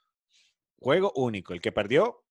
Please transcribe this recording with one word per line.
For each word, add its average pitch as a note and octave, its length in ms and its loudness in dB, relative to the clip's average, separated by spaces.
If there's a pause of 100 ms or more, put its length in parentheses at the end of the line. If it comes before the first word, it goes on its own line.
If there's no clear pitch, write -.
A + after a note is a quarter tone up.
(760)
Juego F#3 380 0
único. A2 380 -4
El F2 80 -10
que G#2+ 100 -2
perdió, C3+ 600 0